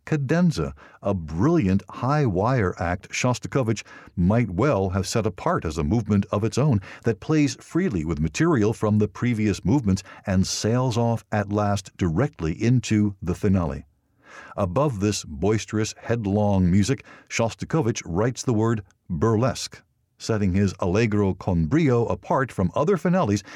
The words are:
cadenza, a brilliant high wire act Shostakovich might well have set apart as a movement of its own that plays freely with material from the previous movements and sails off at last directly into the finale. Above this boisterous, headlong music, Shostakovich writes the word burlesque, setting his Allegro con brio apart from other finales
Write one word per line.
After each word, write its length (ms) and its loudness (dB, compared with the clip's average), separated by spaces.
cadenza, 720 0
a 120 0
brilliant 720 2
high 380 -2
wire 520 0
act 300 -4
Shostakovich 720 -2
might 340 2
well 400 0
have 180 -2
set 160 0
apart 400 -2
as 140 -4
a 40 0
movement 480 0
of 140 0
its 140 -4
own 200 2
that 160 0
plays 340 0
freely 500 -2
with 160 -2
material 540 2
from 240 0
the 100 2
previous 560 -2
movements 380 2
and 200 2
sails 520 -2
off 340 0
at 180 -2
last 460 -2
directly 560 0
into 600 2
the 120 -2
finale. 520 0
Above 440 -2
this 240 0
boisterous, 760 -2
headlong 680 0
music, 340 2
Shostakovich 760 -2
writes 380 -2
the 100 0
word 300 0
burlesque, 760 0
setting 360 0
his 240 2
Allegro 560 2
con 320 0
brio 400 2
apart 460 -2
from 220 0
other 220 2
finales 460 0